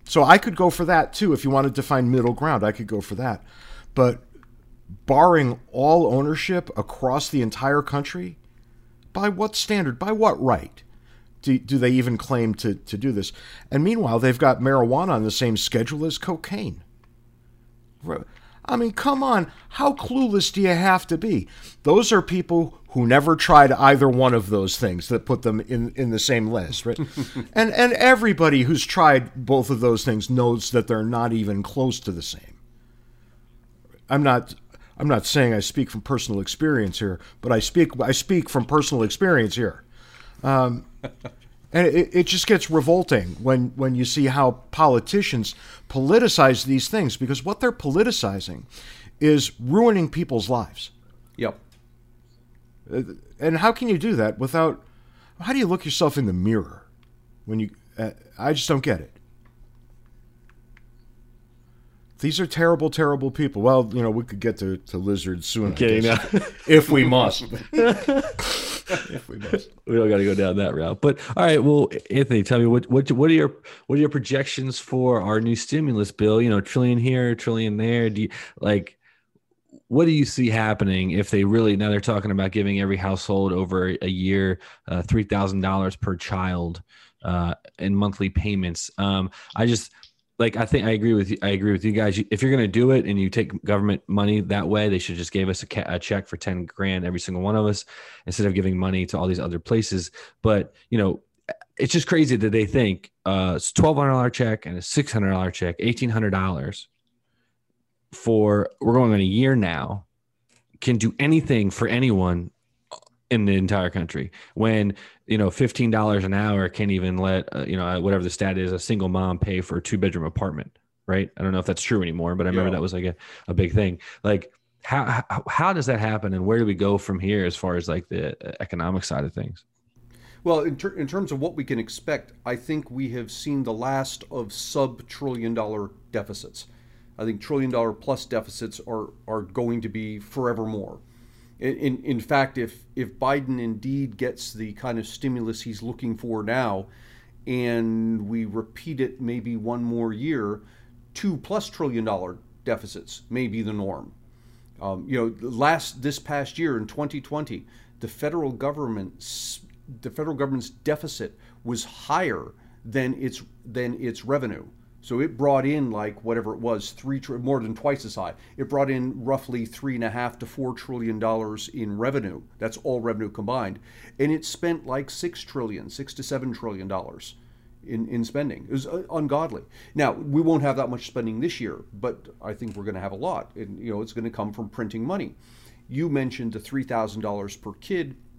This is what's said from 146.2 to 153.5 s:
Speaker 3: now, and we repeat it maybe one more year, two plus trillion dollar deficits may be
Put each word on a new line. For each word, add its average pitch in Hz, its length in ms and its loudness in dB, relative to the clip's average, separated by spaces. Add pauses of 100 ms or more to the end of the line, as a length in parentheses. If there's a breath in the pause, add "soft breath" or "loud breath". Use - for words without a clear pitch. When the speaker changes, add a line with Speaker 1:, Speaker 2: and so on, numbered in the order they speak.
Speaker 3:
now, 107 440 -4 (600 soft breath)
and 113 840 -2
we 113 160 -4
repeat 113 560 -8
it 127 180 -4
maybe 120 380 -6
one 120 260 -6
more 117 300 -4
year, 110 480 -4 (520 soft breath)
two 190 220 -4
plus 208 340 -6
trillion 120 360 -4
dollar 92 320 -4 (260)
deficits 110 640 -8
may 123 200 -4
be 113 120 -6